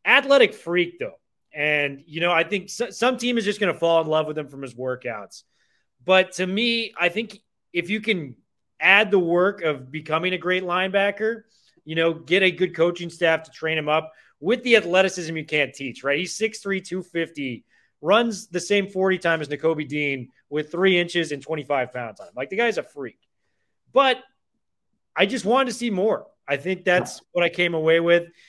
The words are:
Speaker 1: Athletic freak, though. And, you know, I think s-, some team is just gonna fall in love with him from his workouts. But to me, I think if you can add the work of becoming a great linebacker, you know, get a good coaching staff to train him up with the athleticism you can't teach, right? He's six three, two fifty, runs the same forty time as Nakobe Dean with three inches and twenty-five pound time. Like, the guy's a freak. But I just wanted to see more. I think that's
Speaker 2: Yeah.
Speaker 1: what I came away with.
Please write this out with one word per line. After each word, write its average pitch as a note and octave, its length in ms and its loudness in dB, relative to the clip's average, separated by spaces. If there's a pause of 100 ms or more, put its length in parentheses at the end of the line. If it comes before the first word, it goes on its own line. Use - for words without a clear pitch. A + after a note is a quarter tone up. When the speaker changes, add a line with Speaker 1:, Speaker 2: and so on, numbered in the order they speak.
Speaker 1:
Athletic C4+ 480 6
freak, F3 440 -2
though. G#2+ 220 -10 (340)
And, D3 540 -2
you D#3+ 140 -10
know, F3 100 0
I E3 120 4
think F#3+ 220 -6
s-, G#3 320 -8
some B3 200 0
team A#3+ 200 -2
is G#3 80 0
just G3+ 140 -2
gonna F3+ 140 2
fall E3 280 2
in D#3 60 -2
love D#3 180 2
with D3+ 120 -8
him D3 100 -6
from C3+ 140 -18
his B2+ 120 -12
workouts. A#2+ 680 -8 (600)
But F#3 280 4
to F3+ 140 -4
me, A3+ 500 -2
I F3 120 0
think G#3 320 -6 (320)
if E3+ 160 -4
you G#3+ 120 -2
can E3+ 340 -4 (440)
add F#3+ 320 4
the G3 80 6
work F3 420 2
of C3+ 300 -4
becoming D#3+ 420 -4
a F3+ 40 -2
great F3+ 260 -2
linebacker, G3 800 -2 (420)
you D#3+ 100 -10
know, E3 180 2
get D#3 300 0
a F#3 80 4
good E3 240 -2
coaching E3+ 340 0
staff D#3+ 340 0
to - 80 -20
train D#3+ 260 -4
him D3 120 -2
up D#3 240 0 (280)
with A#3+ 220 -2
the A#3+ 140 6
athleticism F3+ 580 2
you D#3 100 -6
can't D3 280 0
teach, C3 300 -10
right? C#3 140 0
He's F3+ 180 -6
six G#3+ 240 -6
three, G3 200 -6
two F#3 240 -8
fifty, D3+ 640 -8 (360)
runs G#3+ 460 2
the F3 120 -6
same G3 280 0
forty F#3+ 300 0
time E3 240 0
as C3+ 80 -6
Nakobe D3+ 380 -2
Dean C#3 420 -4 (200)
with D3+ 220 -6
three F3+ 260 4
inches E3+ 340 -2
and C#3 100 -8
twenty-five C#3+ 520 -4
pound A#2 240 -10
time. - 180 -18
Like, C3 140 -8
the F#3+ 60 -10
guy's A3+ 220 0
a - 60 -2
freak. - 360 -14 (720)
But C4 260 4 (1000)
I F3 100 4
just G#3 180 -2
wanted B3 280 2
to - 60 -8
see A#3+ 120 -2
more. G3 380 0 (200)
I C#3+ 80 -2
think F3+ 300 -4
that's F3+ 320 2
Speaker 2:
Yeah. - 40 -20 (120)
Speaker 1:
what F3 100 2
I E3+ 60 4
came F3 240 0
away D#3+ 260 4
with. E3+ 300 4 (200)